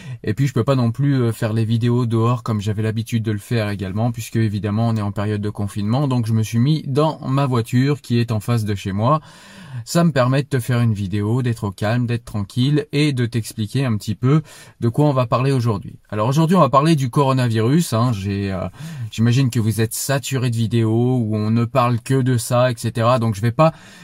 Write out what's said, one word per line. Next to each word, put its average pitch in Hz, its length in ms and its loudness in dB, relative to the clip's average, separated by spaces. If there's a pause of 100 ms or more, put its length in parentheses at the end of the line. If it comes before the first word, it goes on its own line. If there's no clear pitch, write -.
(240)
Et 107 80 -2
puis, 135 140 0
je 135 80 -4
peux 117 100 0
pas 139 100 2
non 120 180 2
plus, 139 280 0
euh, 117 120 0
faire 110 200 -4
les 113 140 0
vidéos 120 400 2
dehors 113 360 0
comme 107 200 -2
j'avais 104 200 -2
l'habitude 110 420 -2
de 110 80 -2
le 104 40 -2
faire 107 320 -2
également, 101 420 -2
puisque, 117 260 -8
évidemment, 107 520 0
on 113 80 0
est 107 60 -2
en 104 100 -4
période 104 300 -2
de 104 80 -4
confinement. 107 580 -2
Donc, 123 160 0
je 110 80 -2
me 113 100 2
suis 110 180 -2
mis 147 260 2
dans 147 420 0
ma 135 160 0
voiture 127 560 0
qui 120 200 -2
est 117 120 -2
en 107 80 -2
face 117 240 -2
de 104 100 -2
chez 98 180 -6
moi. 123 280 2 (640)
Ça 170 200 2
me 170 60 4
permet 131 320 2
de 139 60 -10
te 135 100 -2
faire 120 220 0
une 113 140 2
vidéo, 104 480 -2
d'être 117 220 -2
au 101 60 -4
calme, 113 360 -2
d'être 117 180 -4
tranquille 127 680 -2
et 147 200 2
de 123 140 0
t'expliquer 113 580 -4
un 113 140 0
petit 104 160 -4
peu 139 260 4 (400)
de 120 80 0
quoi 143 160 2
on 147 80 4
va 127 140 0
parler 131 260 0
aujourd'hui. 117 460 -2 (100)
Alors 107 200 -2
aujourd'hui, 160 280 4
on 180 40 6
va 135 100 6
parler 151 260 4
du 135 140 0
coronavirus, 131 840 2
hein. 120 220 2
J'ai, 98 360 -4
euh, 92 180 -4 (420)
j'imagine 120 400 2
que 120 100 0
vous 110 220 0
êtes 110 100 -2
saturé 135 560 -2
de 117 80 -2
vidéos 117 600 2
où 110 180 -2
on 107 140 -2
ne 117 160 2
parle 120 340 0
que 135 220 0
de 127 160 2
ça, 123 320 2
et 120 80 -4
cetera. 117 400 0
Donc 113 160 0
je 98 80 -4
vais 117 100 0
pas, 160 220 4 (300)